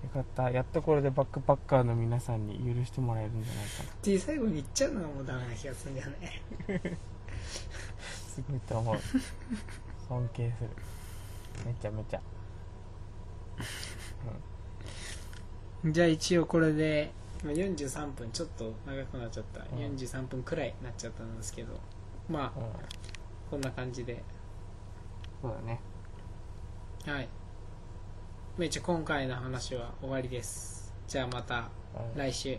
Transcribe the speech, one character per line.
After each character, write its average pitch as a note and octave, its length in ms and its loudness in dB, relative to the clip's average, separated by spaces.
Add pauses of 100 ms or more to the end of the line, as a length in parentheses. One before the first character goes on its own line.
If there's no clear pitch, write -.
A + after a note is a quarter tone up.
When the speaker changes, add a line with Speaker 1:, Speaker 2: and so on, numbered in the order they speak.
Speaker 1:
よ C3 80 -2
か C#3 80 2
っ B2 40 2 (100)
た。 B2+ 160 4
や B2 120 6
っ - 100 4
と E3 100 6
こ D#3+ 120 8
れ C#3+ 80 8
で C#3 80 8
バ C3+ 140 6
ッ - 20 2
ク - 140 0
パ C#3+ 140 8
ッ C3+ 120 4
カ C3+ 140 10
ー - 20 8
の A#2+ 120 6
皆 A#2 260 6
さ A#2+ 160 0
ん G#2 100 2
に G#2 120 -2
許 B2 260 2
し - 60 -4
て C3+ 100 0
も A#2+ 140 4
ら A2+ 80 2
え - 20 0
る G#2+ 80 -2
ん A2+ 100 0
じ A#2+ 80 -2
ゃ - 40 -2
な G#2 80 -2
い - 20 -2
か - 180 -2
な。 - 80 -4
Speaker 2:
っ - 20 -6 (100)
て G#3 100 4
い F#3+ 40 8
う - 20 8
最 D4 200 2
後 A#3 80 4
に F#3+ 80 4
言 D3 80 0
っ - 100 -4
ち C4+ 120 6
ゃ C#4 40 4
う D4+ 40 2
の G#3+ 100 0
が D#3 60 -2
も C#3 140 -4
う C3 40 -2
ダ B2+ 80 -2
メ B2+ 120 -2
な A#2 80 -2
気 - 120 -6
が C3 80 -4
す - 120 -6
る C3+ 60 -4
ん C3+ 40 -2
だ C3+ 60 -2
よ C#3 80 -4
ね。 - 320 -6 (260)
Speaker 1:
<laughs> F3 300 0 (1300)
す - 200 -4
ご C#3 80 0
い B2 40 0
と - 180 0
思 A2+ 140 2
う。 - 60 4
Speaker 2:
<laughs> - 1080 -2
Speaker 1:
尊 B2 240 2
敬 A#2 200 0
す A#2 120 -2
る。 G#2+ 60 -4 (960)
め A#2+ 80 0
ち - 140 -2
ゃ - 20 2
め G#2+ 140 -2
ち - 120 -2
ゃ。 F#2 60 -4 (3500)
う D#3+ 40 8
ん。 D#3 40 6
Speaker 2:
じ E3 80 8
ゃ F3 40 12
あ - 20 12
一 E3 320 8
応 D#3+ 80 8
こ E3 140 8
れ D#3+ 120 10
で、 D3+ 400 6 (320)
ま D3+ 60 0
あ、 - 20 2
四 F3+ 240 4
十 C#3+ 120 0
三 C#3+ 240 -2
分、 A#2+ 180 -4
ち - 120 -2
ょ - 40 0
っ - 100 -6
と A2 180 -2 (120)
長 C3+ 180 -2
く B2+ 140 -4
な A#2+ 80 -2
っ A2 40 -4
ち A2 80 -4
ゃ - 40 -2
っ - 100 -4
た。 - 200 -6
Speaker 1:
う B2+ 60 -2
ん。 - 20 0
Speaker 2:
四 A2+ 160 -2
十 C3 100 -2
三 C3 200 -2
分 C3 160 -2
く D#3+ 140 0
ら D3+ 80 2
い A#2 180 -2
な B2 80 -4
っ - 60 -4
ち - 100 -4
ゃ A2+ 40 -2
っ - 20 -6
た - 100 -6
ん A2+ 140 -4
で G#2+ 60 -4
す G2+ 100 -4
け A#2 120 -6
ど。 A2 140 -4 (500)
ま D3 280 0
あ、 C3+ 40 -4
Speaker 1:
う - 20 -2
ん。 - 20 -2 (840)
Speaker 2:
こ D3 60 -2
ん C#3+ 40 0
な C3+ 100 2
感 B2+ 220 -4
じ B2 120 -4
で。 A#2+ 180 -4 (1160)
Speaker 1:
そ C3 80 -2
う A2+ 40 -2
だ A2 100 -6
ね。 A2+ 180 -2 (1300)
Speaker 2:
は C#3+ 140 0
い。 A#2 80 -4 (1300)
ま F3+ 40 4
あ、 - 20 6
一 D#3+ 140 0
応 - 40 -4
今 E3 220 2
回 C#3+ 240 2
の B2 80 0
話 B2+ 400 -2
は A#2+ 240 -2
終 C3+ 100 -4
わ C3+ 100 2
り B2+ 80 -2
で B2+ 140 -2
す。 - 500 -6 (140)
じ - 120 0
ゃ B2+ 60 2
あ - 40 0
ま B2 140 -2
た A#2 260 -2 (480)
来 C#3 160 2
週。 C3+ 220 0
Speaker 1:
う - 0 -
ん。 A2+ 40 -4